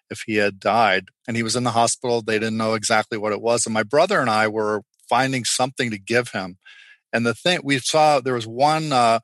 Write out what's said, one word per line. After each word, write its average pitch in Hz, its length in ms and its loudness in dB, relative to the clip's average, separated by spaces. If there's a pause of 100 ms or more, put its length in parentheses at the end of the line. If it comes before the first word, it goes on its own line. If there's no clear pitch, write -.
(100)
if - 160 -12
he 110 100 -4
had 101 220 0
died, 98 520 2 (180)
and 117 80 -4
he 117 80 -2
was 110 100 -4
in 123 80 -2
the 123 80 -2
hospital, 117 520 0
they 107 180 -2
didn't 110 180 -4
know 110 160 -2
exactly 107 440 -2
what 104 140 -2
it 98 80 -4
was. 117 260 0
And 117 60 -6
my 110 120 0
brother 165 360 2
and 127 80 -2
I 110 200 2
were 107 340 -2 (260)
finding 127 360 0
something 135 480 -2
to 104 60 -6
give 113 340 -2
him. 95 260 -8 (540)
And 117 140 0
the 117 80 0
thing 175 300 0
we 139 160 0
saw, 151 400 4
there 127 140 -2
was 113 120 -4
one, 147 460 0
uh, 117 320 4